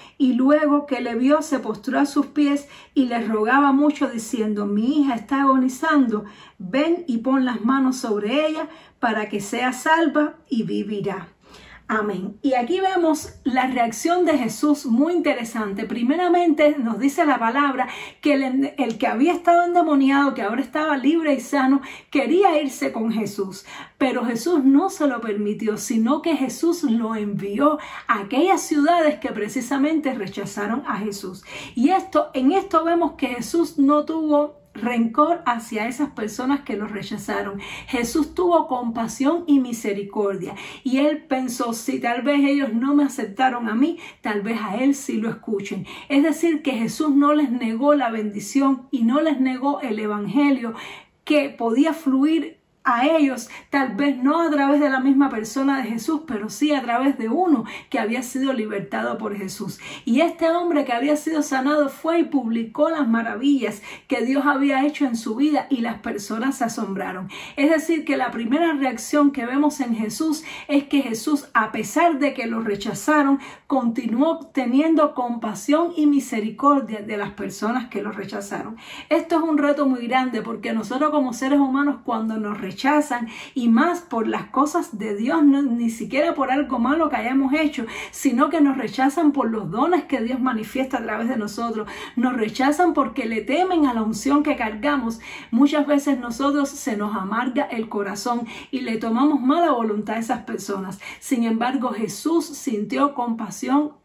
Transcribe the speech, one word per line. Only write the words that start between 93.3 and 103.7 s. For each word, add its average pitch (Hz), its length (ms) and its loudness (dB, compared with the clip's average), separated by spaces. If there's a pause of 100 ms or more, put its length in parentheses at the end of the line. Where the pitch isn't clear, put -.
temen 330 460 2
a 240 60 0
la 226 100 0
unción 277 380 0
que 294 140 0
cargamos, 226 640 -2 (320)
muchas 285 340 4
veces 277 320 2
nosotros 277 520 -2
se - 260 -6
nos 208 180 -4
amarga 226 500 -2
el 226 260 -6
corazón 214 580 -4 (240)
y 254 100 -4
le 226 160 -4
tomamos 247 440 2
mala 311 300 4
voluntad 214 440 -2
a 233 40 -4
esas 226 240 -4
personas. 190 580 -8 (180)
Sin 233 240 -2
embargo, 233 480 0
Jesús 302 540 -2
sintió 262 680 -2
compasión 247 920 -2